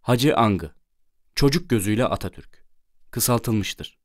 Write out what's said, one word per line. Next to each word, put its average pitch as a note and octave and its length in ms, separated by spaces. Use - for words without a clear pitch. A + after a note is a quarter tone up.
Hacı B2 360
Angı, G2 380
Çocuk C#3 360
Gözüyle G#2+ 340
Atatürk. - 600
Kısaltılmıştır. A#2 960